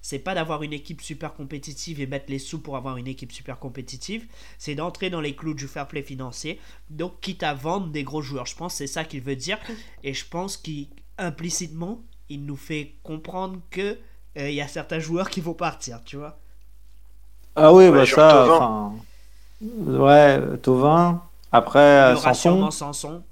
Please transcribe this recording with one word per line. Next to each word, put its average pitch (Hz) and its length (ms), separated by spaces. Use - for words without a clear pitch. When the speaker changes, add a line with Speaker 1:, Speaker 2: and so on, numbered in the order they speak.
Speaker 1:
c'est - 200
pas 190 140
d'avoir 160 280
une 147 100
équipe 147 300
super 151 320
compétitive 147 680
et 139 60
mettre 139 220
les 139 100
sous 151 220
pour 139 160
avoir 127 200
une 123 120
équipe 131 240
super - 260
compétitive, 135 680
c'est 147 200
d'entrer 175 340
dans 170 100
les 147 140
clous 156 200
du 139 120
fair 139 220
play 147 140
financier, 139 580
donc 165 300
quitte 185 220
à 156 100
vendre 165 360
des 147 160
gros 147 180
joueurs. 131 240
Je - 80
pense 175 200
que - 40
c'est 143 80
ça 160 160
qu'il 156 200
veut 135 140
dire, 175 220
et 139 100
je - 100
pense 190 320
qu'implicitement, 165 1400
il 143 180
nous 143 100
fait 147 460
comprendre 185 560
que, 196 280
euh, 143 100
il 147 60
y 143 60
a 143 80
certains 160 320
joueurs 170 300
qui 190 100
vont 160 140
partir, 143 500
tu - 120
vois. 147 220
Speaker 2:
Ah 156 160
oui, 185 160
Speaker 3:
Ouais, - 20
Speaker 2:
bah 139 140
Speaker 3:
genre 151 260
Speaker 2:
ça, 135 160
Speaker 3:
Thauvin. 156 80
Speaker 2:
enfin, 110 400
ouais, 143 1000
Thauvin. 160 640
Après, 120 300
Speaker 1:
Il - 20
y 139 300
Speaker 2:
euh, - 20
Speaker 1:
aura 127 200
Speaker 2:
Sanson. 170 200
Speaker 1:
sûrement 185 160
Sanson. 151 600